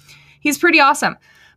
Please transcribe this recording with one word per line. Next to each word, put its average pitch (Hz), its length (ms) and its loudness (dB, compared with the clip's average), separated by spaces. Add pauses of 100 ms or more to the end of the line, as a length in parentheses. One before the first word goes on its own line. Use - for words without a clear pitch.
(380)
He's 294 200 -4
pretty 330 220 2
awesome. 277 360 0 (400)